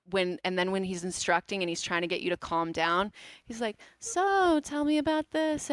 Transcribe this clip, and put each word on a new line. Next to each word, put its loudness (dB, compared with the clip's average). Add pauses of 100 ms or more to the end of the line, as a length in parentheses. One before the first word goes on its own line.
(100)
when, 0
and 0
then 2
when 0
he's -6
instructing 0
and 0
he's -4
trying 0
to -2
get -2
you -2
to 2
calm -2
down, 0 (320)
he's -12
like, -4 (220)
So, 2
tell -4
me 2
about 0
this -2